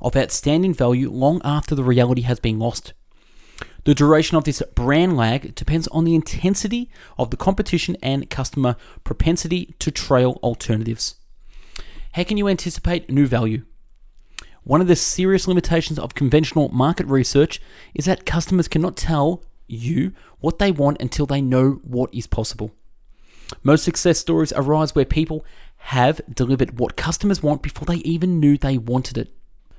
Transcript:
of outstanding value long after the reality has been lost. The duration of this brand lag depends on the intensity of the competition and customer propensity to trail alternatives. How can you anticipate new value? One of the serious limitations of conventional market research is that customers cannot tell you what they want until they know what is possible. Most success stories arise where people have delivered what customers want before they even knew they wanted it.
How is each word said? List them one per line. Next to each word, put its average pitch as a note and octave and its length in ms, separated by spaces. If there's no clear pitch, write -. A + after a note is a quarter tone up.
of B2 160
outstanding D#3+ 560
value B2 360
long C#3+ 360
after D3 280
the C3+ 120
reality B2 380
has B2 160
been A2 200
lost. - 340
The C#3+ 120
duration D3+ 400
of D#3 80
this - 180
brand D#3 400
lag A#2+ 400
depends D#3+ 320
on E3 160
the E3 100
intensity G3 760
of A#2+ 120
the - 80
competition F#3+ 640
and C#3 260
customer B2+ 460
propensity - 760
to D3+ 120
trail B2+ 520
alternatives. A2+ 720
How F3 120
can G#3+ 120
you G3+ 140
anticipate F3 600
new C#3 180
value? A2+ 360
One D3+ 180
of F#3 60
the F3 100
serious F#3 500
limitations E3+ 500
of - 180
conventional D3 520
market D3 400
research C#3 540
is D3 100
that F#3+ 200
customers E3+ 420
cannot E3 300
tell E3 440
you C#3 440
what E3 180
they G3 120
want C#3+ 280
until C#3 260
they C#3 160
know C3 420
what B2 300
is A#2 140
possible. G#2+ 460
Most D3+ 220
success E3+ 340
stories D#3+ 340
arise D3 420
where D3 100
people D#3 400
have B2+ 420
delivered B2 480
what - 200
customers F3+ 440
want D3 200
before - 240
they E3+ 180
even E3 380
knew C#3+ 160
they C3+ 200
wanted A#2+ 400
it. - 160